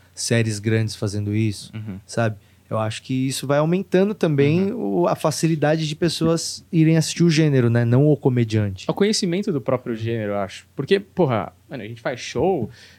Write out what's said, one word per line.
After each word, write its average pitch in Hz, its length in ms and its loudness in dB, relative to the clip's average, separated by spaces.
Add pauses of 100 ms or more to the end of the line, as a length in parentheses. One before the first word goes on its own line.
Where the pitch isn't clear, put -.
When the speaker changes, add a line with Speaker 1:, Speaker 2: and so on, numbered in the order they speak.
(140)
Speaker 1:
séries 113 460 -2
grandes 110 340 0
fazendo 104 400 -4
isso, 110 400 -2
Speaker 2:
Uhum. 107 320 -10
Speaker 1:
sabe? 110 300 -2 (340)
Eu 110 80 -2
acho 110 240 -4
que - 100 -8
isso 131 340 -4
vai 139 120 2
aumentando 185 560 2
também 165 580 2
Speaker 2:
Uhum. 202 300 -2
Speaker 1:
o, 175 60 4
a 170 60 0
facilidade 160 720 0
de 151 80 -4
pessoas 165 800 -2
irem 160 240 4
assistir 160 260 0
o 170 80 6
gênero, 147 380 4
né? 120 160 2
Não 127 240 4
o 147 80 4
comediante. 110 720 0
Speaker 2:
É - 20 2
o 156 40 0
conhecimento 202 580 0
do 139 80 -2
próprio 123 340 -4
gênero, 110 380 -4
eu 101 60 -2
acho. - 360 -8
Porque, 165 240 0
porra, 131 540 -2 (160)
mano, 123 140 -12
a 101 40 -12
gente 117 140 -14
faz 135 200 -6
show, 147 500 -2 (280)